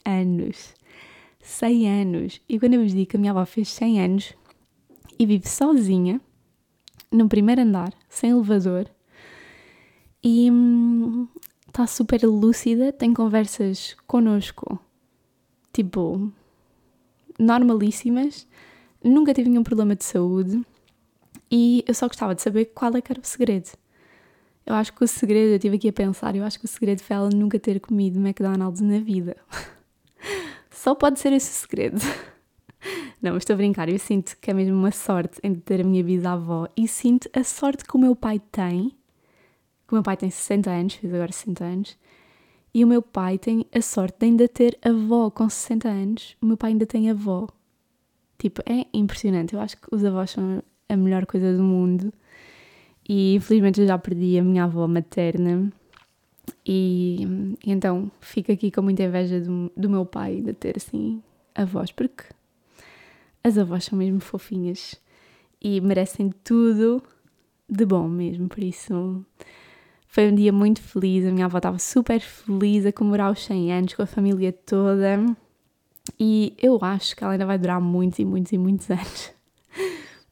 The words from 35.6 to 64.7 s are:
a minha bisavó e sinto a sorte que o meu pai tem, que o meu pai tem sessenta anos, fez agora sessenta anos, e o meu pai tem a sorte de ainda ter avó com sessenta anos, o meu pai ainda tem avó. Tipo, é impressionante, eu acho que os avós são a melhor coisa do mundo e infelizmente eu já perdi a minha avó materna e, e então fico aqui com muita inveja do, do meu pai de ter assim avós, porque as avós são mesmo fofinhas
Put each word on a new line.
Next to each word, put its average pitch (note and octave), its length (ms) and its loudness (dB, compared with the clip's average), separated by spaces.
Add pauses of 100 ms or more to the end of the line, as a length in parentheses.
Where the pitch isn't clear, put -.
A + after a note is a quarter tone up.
a - 20 -2
minha F#3 200 2
bisavó E3+ 720 -4
e A3+ 120 0
sinto - 460 0
a C4 100 -2
sorte C#4 400 -4
que - 120 -8
o C4 40 4
meu B3+ 160 6
pai G#3+ 260 -4 (100)
tem, F#3 380 -2 (960)
que - 60 -4
o - 20 2
meu G#3+ 80 2
pai F#3+ 140 -2
tem F#3+ 120 -4
sessenta G3 420 -2
anos, F3+ 240 -2
fez F3 180 -8
agora F3 180 -4
sessenta F#3 320 -10
anos, F3+ 340 -8 (760)
e A#3 100 4
o A#3+ 40 6
meu A#3+ 140 6
pai F#3 360 -4
tem A3+ 360 -2
a A#3 80 0
sorte - 380 -4
de A3+ 60 2
ainda A#3 220 6
ter A#3+ 340 2
avó A3+ 480 2
com A3 200 -2
sessenta A3+ 400 -4
anos, G3+ 520 -4
o A#3 40 -2
meu A3 100 4
pai A3 160 -2
ainda A3 140 2
tem A3 240 0
avó. G#3 380 -2 (880)
Tipo, - 280 -4
é B3 280 -2
impressionante, F#3+ 600 0
eu G#3 60 -6
acho G#3+ 180 -8
que - 140 -20
os G#3 120 0
avós F#3+ 280 0
são F#3+ 320 -4 (240)
a G#3 80 -2
melhor F#3+ 300 2
coisa F#3 300 0
do F#3 80 2
mundo F#3 480 2 (960)
e G3 280 2
infelizmente G3+ 460 4
eu G3+ 60 6
já F#3 100 2
perdi F3+ 400 0
a F3+ 60 4
minha F3+ 200 4
avó E3+ 240 0
materna F3 840 -2 (920)
e, F#3 1000 -2
e G#3 80 -2
então F#3+ 480 -2
fico - 320 -6
aqui G3 200 0
com G3 100 -2
muita G3 220 0
inveja F3+ 380 -2
do, F3 340 -4
do G3 140 -2
meu F#3+ 160 0
pai - 360 -8
de A3+ 120 -6
ter - 240 -8
assim A3 440 -8 (320)
avós, F#3 380 -4
porque - 320 -6 (1200)
as A3+ 140 4
avós F3+ 260 -2
são - 140 -6
mesmo F#3+ 220 0
fofinhas F#3 760 -8 (680)